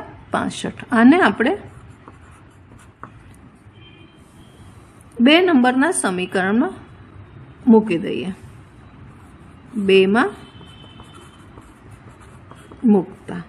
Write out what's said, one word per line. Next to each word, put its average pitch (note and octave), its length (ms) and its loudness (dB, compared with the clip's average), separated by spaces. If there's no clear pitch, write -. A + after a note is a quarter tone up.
પાસઠ. - 420 -6
આને D4+ 300 6
આપણે C4 360 0
બે D4+ 200 4
નંબરના C4+ 500 0
સમીકરણમાં G3+ 960 -4
મૂકી A3 300 4
દઈએ. E3+ 380 -8
બેમાં G3 540 2
મૂકતા. G3+ 520 0